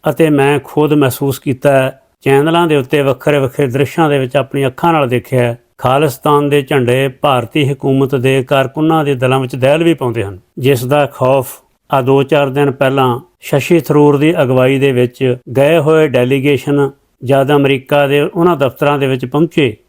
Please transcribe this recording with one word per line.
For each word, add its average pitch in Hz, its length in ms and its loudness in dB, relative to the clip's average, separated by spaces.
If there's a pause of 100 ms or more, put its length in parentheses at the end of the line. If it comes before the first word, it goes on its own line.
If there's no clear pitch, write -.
ਅਤੇ 156 260 0
ਮੈਂ 143 340 2
ਖੁਦ 151 300 0
ਮਹਿਸੂਸ 139 460 -2
ਕੀਤਾ 135 420 0
ਹੈ, 131 180 -6 (220)
ਚੈਨਲਾਂ 165 460 2
ਦੇ 151 80 2
ਉੱਤੇ 143 260 0
ਵੱਖਰੇ 139 380 0
ਵੱਖਰੇ 135 280 -2
ਦ੍ਰਿਸ਼ਾਂ 139 420 0
ਦੇ 143 100 0
ਵਿੱਚ 131 180 -4
ਆਪਣੀ 139 300 -2
ਅੱਖਾਂ 165 260 -2
ਨਾਲ 147 140 0
ਦੇਖਿਆ 123 320 -2
ਹੈ, 120 180 -2 (200)
ਖਾਲਿਸਤਾਨ 143 720 0
ਦੇ 143 120 2
ਝੰਡੇ 131 460 0 (140)
ਭਾਰਤੀ 135 500 0
ਹਕੂਮਤ 135 440 -2
ਦੇ 135 280 0
ਕਾਰਕੁਨਾਂ 151 600 0
ਦੇ 143 100 -2
ਦਿਲਾਂ 131 240 0
ਵਿੱਚ 131 160 -6
ਦਹਿਲ 139 280 2
ਵੀ 165 100 2
ਪਾਉਂਦੇ 120 300 -4
ਹਨ, 95 140 -10 (220)
ਜਿਸ 123 260 0
ਦਾ 143 200 0
ਖੌਫ 131 420 -2 (420)
ਆ 135 120 0
ਦੋ 135 220 2
ਚਾਰ 143 260 0
ਦਿਨ 135 220 0
ਪਹਿਲਾਂ 131 480 0 (220)
ਸ਼ਸ਼ੀ 156 380 0
ਥਰੂਰ 147 380 2
ਦੀ 156 240 2
ਅਗਵਾਈ 127 380 0
ਦੇ 139 120 0
ਵਿੱਚ 123 460 -2 (200)
ਗਏ 147 200 2
ਹੋਏ 156 300 2
ਡੈਲੀਗੇਸ਼ਨ 135 840 0 (320)
ਜਦ 135 300 0
ਅਮਰੀਕਾ 139 560 0
ਦੇ 143 140 0
ਉਹਨਾਂ 170 360 0
ਦਫ਼ਤਰਾਂ 143 420 0
ਦੇ 135 80 0
ਵਿੱਚ 131 180 -2
ਪਹੁੰਚੇ 143 500 -2 (140)